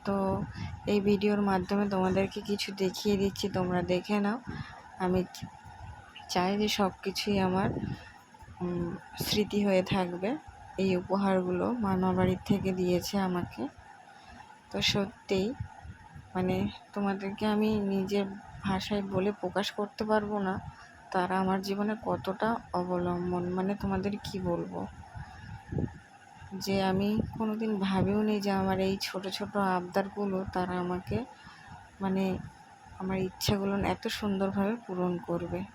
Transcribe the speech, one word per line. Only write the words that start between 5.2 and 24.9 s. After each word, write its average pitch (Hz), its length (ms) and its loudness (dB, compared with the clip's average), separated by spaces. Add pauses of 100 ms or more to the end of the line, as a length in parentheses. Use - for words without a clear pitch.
চাই 185 280 2
যে 214 120 2
সব 196 220 2 (100)
কিছুই 202 380 0
আমার, 190 300 2 (920)
উম, 175 300 -2 (300)
স্মৃতি 202 440 2
হয়ে 190 200 6
থাকবে, 185 460 0 (480)
এই 190 180 4
উপহারগুলো 185 680 4 (140)
মামা 190 340 4
বাড়ির 185 320 4
থেকে 190 260 2
দিয়েছে 180 480 2
আমাকে। 180 420 -2 (1040)
তো - 140 -6
সত্যিই, 196 680 0 (840)
মানে, 185 240 0 (360)
তোমাদেরকে 196 540 -2
আমি 214 240 4 (160)
নিজের 196 400 2 (380)
ভাষায় 196 400 0
বলে 190 280 2
প্রকাশ 190 400 -2
করতে - 320 -4
পারবো 214 360 2
না, 190 140 0 (580)
তারা 185 280 2
আমার 190 220 4
জীবনে 202 320 0 (120)
কতটা 190 440 0 (240)
অবলম্বন, 180 760 0
মানে, 185 260 0
তোমাদের 196 380 -2 (100)
কি - 160 -6
বলবো, 175 400 -2 (1800)